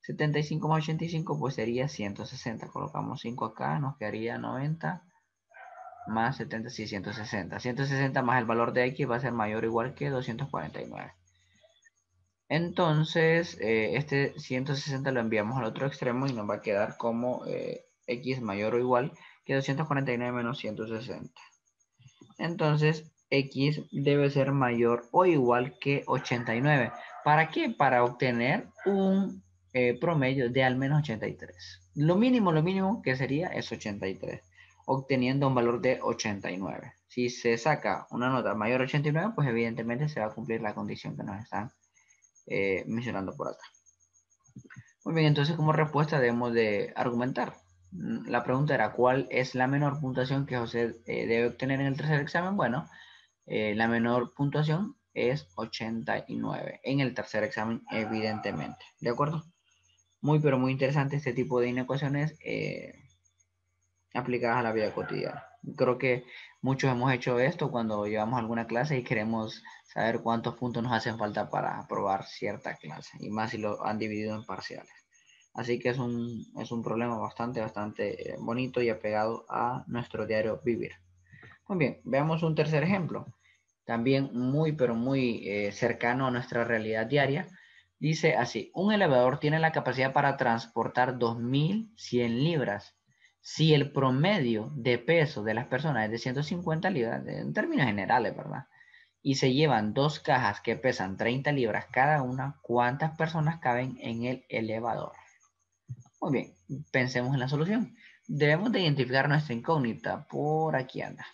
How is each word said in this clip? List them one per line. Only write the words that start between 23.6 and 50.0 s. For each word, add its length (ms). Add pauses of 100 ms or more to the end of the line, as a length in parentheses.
debe 380
ser 220
mayor 600
o 140
igual 540
que 260
ochenta 480
y 80
nueve. 300 (320)
¿Para 260
qué? 220
Para 320
obtener 640 (180)
un, 560 (300)
eh, 280
promedio 520
de 120
al 120
menos 240
ochenta 280
y 80
tres. 460 (140)
Lo 200
mínimo, 360
lo 100
mínimo 400
que 140
sería 320
es 240
ochenta 360
y 60
tres, 300 (420)
obteniendo 640
un 80
valor 260
de 220
ochenta 480
y 60
nueve. 360 (140)
Si 240
se 260
saca 540
una 180
nota 240
mayor 280
a 20
ochenta 260
y 40
nueve, 200
pues 140
evidentemente 600
se 100
va 80
a 80
cumplir 260
la 140
condición 420
que 60
nos 200
están, 280 (720)
eh, 400
mencionando 500
por 120
acá. 160 (1400)
Muy 100
bien, 120
entonces 280
como 180
respuesta 460
debemos 340
de 420
argumentar. 600 (360)
La 520
pregunta 320
era, 160
¿cuál 400
es 240
la 100
menor 340
puntuación 460